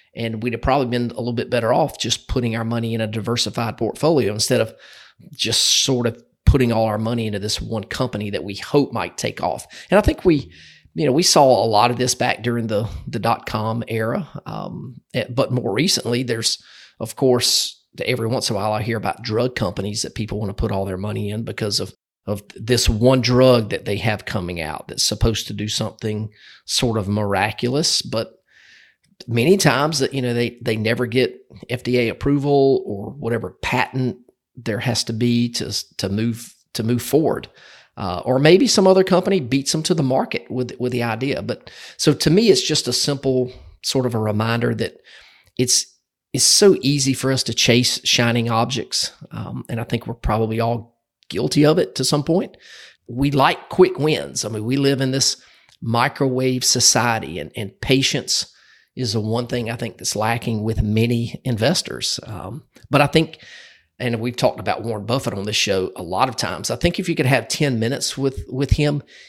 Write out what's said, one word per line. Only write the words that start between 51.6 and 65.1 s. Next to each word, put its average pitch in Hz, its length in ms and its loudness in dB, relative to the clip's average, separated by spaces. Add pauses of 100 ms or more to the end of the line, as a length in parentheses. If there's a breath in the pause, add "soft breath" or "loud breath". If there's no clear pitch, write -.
of 160 140 6
it - 160 0
to - 100 -2
some 147 200 0
point. 185 320 0 (500 loud breath)
We 135 240 -2
like 147 380 2
quick 185 300 6
wins. 143 460 -2
I 107 40 -6
mean, 110 160 -6
we 127 120 0
live 139 240 2
in 131 120 0
this - 280 0 (400 soft breath)
microwave 127 840 0
society, 113 760 2
and, 76 160 -10
and 104 260 -10
patience - 720 0 (440 soft breath)
is 120 160 -4
the 113 80 0
one 113 260 -2
thing 120 240 -4
I 117 60 -6
think 113 220 -8
that's - 180 -6
lacking 110 480 -2
with 110 180 0
many 113 640 0
investors. 120 800 -2
Um, 107 400 -12 (260 soft breath)
but 143 100 4
I 143 60 4
think, 160 320 2 (640 loud breath)
and 117 200 -2
we've 123 160 -4
talked - 220 0
about 95 240 -4
Warren 107 240 -6
Buffett 117 280 -2